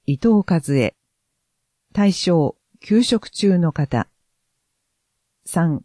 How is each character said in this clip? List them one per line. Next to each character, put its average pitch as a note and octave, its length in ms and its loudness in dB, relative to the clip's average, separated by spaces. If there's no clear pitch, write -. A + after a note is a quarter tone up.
伊 C#3 140 -4
藤 G#3+ 280 2
和 E3+ 220 0
恵。 C3 260 0
対 G3+ 180 2
象、 E3 440 0
休 A3 220 0
職 - 280 -2
中 G3 260 0
の E3+ 160 0
方。 C3 340 -4
三、 E3+ 340 -2